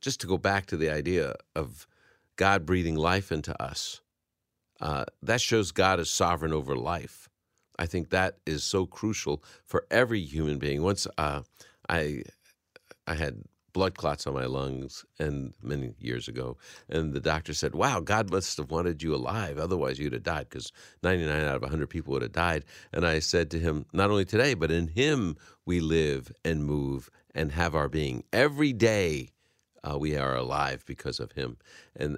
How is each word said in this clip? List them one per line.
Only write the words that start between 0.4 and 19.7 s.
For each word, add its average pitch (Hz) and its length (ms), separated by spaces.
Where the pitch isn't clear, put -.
to 92 100
the 78 140
idea 76 460
of 69 320
God 95 300
breathing 82 300
life 90 360
into - 300
us, - 380
uh, 71 240
that 113 180
shows 107 320
God 95 280
is 80 100
sovereign 85 420
over 69 240
life. 76 540
I 85 80
think 85 240
that 92 340
is 76 180
so 95 240
crucial 78 560
for - 260
every 113 300
human 73 380
being. 73 240
Once, 98 240
uh, 73 260
I, 76 340
I 85 80
had 69 300
blood 92 240
clots 73 300
on 69 80
my 65 100
lungs 67 600
and 71 420
many 64 380
years 60 300
ago, 62 280
and 78 240
the 69 80
doctor 78 320
said, 71 220
"Wow, 110 240
God 104 320
must 92 280
have 76 120
wanted 82 320
you 80 120
alive, 73 440
otherwise 78 400